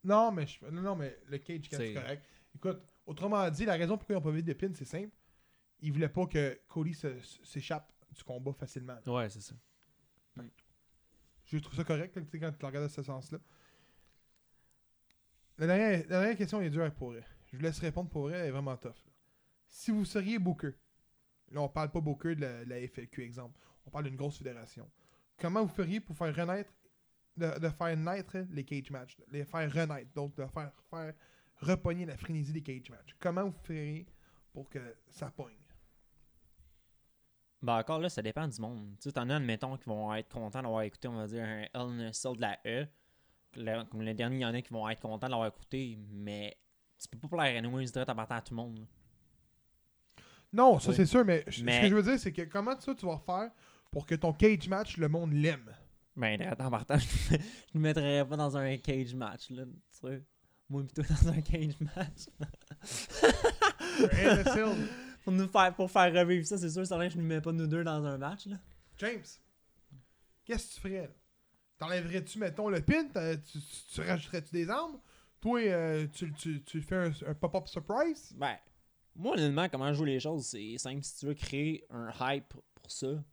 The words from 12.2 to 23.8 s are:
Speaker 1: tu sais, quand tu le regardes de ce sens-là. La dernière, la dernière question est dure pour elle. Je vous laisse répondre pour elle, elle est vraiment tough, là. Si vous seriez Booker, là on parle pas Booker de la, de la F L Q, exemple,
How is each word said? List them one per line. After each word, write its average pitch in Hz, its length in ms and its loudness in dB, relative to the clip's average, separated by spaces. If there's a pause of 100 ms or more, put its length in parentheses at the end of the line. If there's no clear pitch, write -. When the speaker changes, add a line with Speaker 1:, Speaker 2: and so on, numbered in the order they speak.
Speaker 1:
tu 147 80 -12
sais, 160 100 -10
quand 160 100 -4
tu 151 100 -12
le 143 60 -8
regardes 143 200 -4
de 147 60 -4
ce 143 100 -10
sens-là. 131 360 -10 (2250)
La 156 80 2
dernière, 196 340 6
la 156 40 -4 (160)
dernière 214 160 4
question 208 240 -2
est 165 100 0
dure 151 240 0
pour 120 200 -10
elle. 113 100 -14 (220)
Je 127 100 -16
vous 135 60 -6
laisse 160 160 -2
répondre 165 320 -4
pour 143 200 -4
elle, 175 100 -6
elle 165 80 -2
est - 20 -2
vraiment 135 260 -4
tough, 120 140 -12
là. - 220 -20 (560)
Si - 220 -6
vous 214 140 2
seriez 190 340 -2
Booker, 170 340 0 (800)
là 147 80 -6
on 143 80 0
parle 156 220 -4
pas 170 100 -2
Booker 151 340 -2
de 151 60 -4
la, 120 240 -6
de 120 60 -12
la 123 160 -8
F - 120 -12
L 120 100 -14
Q, - 140 -12
exemple, 120 360 -14 (280)